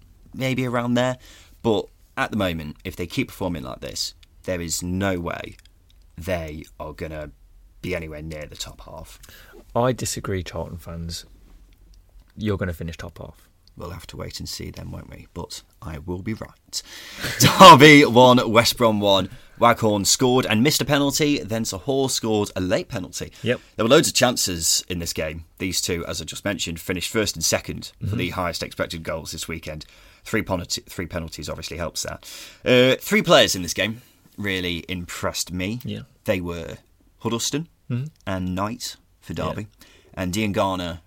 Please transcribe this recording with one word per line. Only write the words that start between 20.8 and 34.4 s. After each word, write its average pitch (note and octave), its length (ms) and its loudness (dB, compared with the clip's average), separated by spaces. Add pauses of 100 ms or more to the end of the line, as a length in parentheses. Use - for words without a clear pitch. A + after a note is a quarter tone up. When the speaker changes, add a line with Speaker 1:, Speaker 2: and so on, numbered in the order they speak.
Speaker 1:
a C3+ 60 -2
penalty, C#3+ 520 2
then A2+ 280 -4
Sahor C3+ 420 -2
scored G#2+ 480 0
a F#2+ 40 -2
late G#2 280 -2
penalty. - 420 -10 (120)
Speaker 2:
Yep. A#2 180 -2 (160)
Speaker 1:
There G#2+ 80 0
were A2+ 60 2
loads D#3 180 8
of - 60 -4
chances G#2+ 760 0
in F2 120 -4
this E2+ 120 -6
game. D#2+ 320 -6 (140)
These F#2 240 -4
two, E2+ 240 -4
as E2+ 160 -8
I - 20 -12
just - 220 -12
mentioned, F2 340 -6
finished F2+ 320 -6
first G#2+ 240 0
and D#2+ 80 -4
second - 560 -4
for - 60 -6
Speaker 2:
Mm-hmm. G2 100 -4
Speaker 1:
the F2+ 140 -4
highest F2 320 -6
expected E2+ 400 -8
goals D#2+ 300 -8
this - 160 -10
weekend. D#2+ 360 -10 (400)
Three A2 180 -2
penalty, F2 460 -4
three - 180 -8
penalties D#2+ 440 -10
obviously D#2+ 260 -10
helps - 280 -6
that. - 260 -12 (340)
Uh, B2+ 360 6
three G#3 220 2
players D3+ 320 6
in F#2+ 80 -4
this E2 120 -6
game A2+ 260 -4 (380)
really F2+ 500 -4